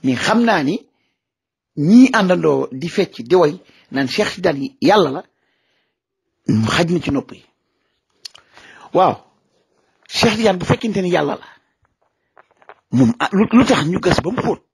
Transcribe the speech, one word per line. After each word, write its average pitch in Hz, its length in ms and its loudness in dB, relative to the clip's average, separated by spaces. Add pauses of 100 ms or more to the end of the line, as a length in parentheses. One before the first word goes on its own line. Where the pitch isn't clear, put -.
Mais 131 120 0
xam 220 280 0
naa 196 200 0
ni 165 160 -4 (960)
ñii 220 360 6
àndandoo 170 580 0
di 131 180 -10
fecc, - 320 -4
di 120 140 0
way, 170 240 2 (320)
naan 135 160 -4
Cheikh - 280 -4
Tidiane 170 240 -4
yi 135 220 -10
yàlla 175 300 2
la, 147 120 -10 (1500)
xaj 165 220 -2
na 175 100 -2
ci - 100 -6
nopp - 220 -6
yi. - 100 -20 (1500)
Waaw, 165 220 2 (920)
Cheikh 214 280 0
Tidiane 208 240 0
bu - 60 -8
fekkente 196 360 -4
ni 180 80 -4
yàlla 151 260 -2
la, - 100 -20 (1500)
moom, 226 280 2
ah, - 120 -4
lu, 196 200 2
lu 240 140 4
tax 151 200 0
ñu 175 140 -2
gas 175 220 0
ba 160 100 -6
mu 254 100 -6
xóot? 220 200 -4 (120)